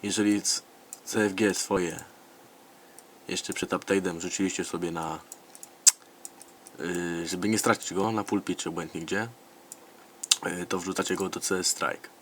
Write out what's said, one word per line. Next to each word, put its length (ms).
Jeżeli 380
c-, 200
C 200
F 80
G 200
swoje 500
jeszcze 260
przed 160
update'em 500
rzuciliście 440
sobie 280
na, 280
y, 480
żeby 220
nie 100
stracić 340
go 180
na 120
pulpit 360
czy 100
obojętnie 320
gdzie, 260
y, 180
to 140
wrzucacie 360
go 140
do 100
C 200
S 80
Strike. 420